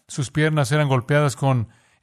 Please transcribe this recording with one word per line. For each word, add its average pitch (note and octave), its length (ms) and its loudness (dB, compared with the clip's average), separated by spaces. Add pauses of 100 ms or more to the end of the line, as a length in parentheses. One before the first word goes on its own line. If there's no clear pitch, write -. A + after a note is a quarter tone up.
Sus - 240 -8
piernas D3+ 400 0
eran D3+ 160 2
golpeadas C#3 480 0
con C3 340 0 (340)